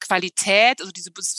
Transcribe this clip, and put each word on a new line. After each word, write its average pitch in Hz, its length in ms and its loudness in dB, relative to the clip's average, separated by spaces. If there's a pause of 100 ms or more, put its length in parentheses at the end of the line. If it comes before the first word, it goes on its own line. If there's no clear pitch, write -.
Qualität, 202 800 2
also 190 100 -10
diese 175 200 -14
be-, 190 100 -20 (180)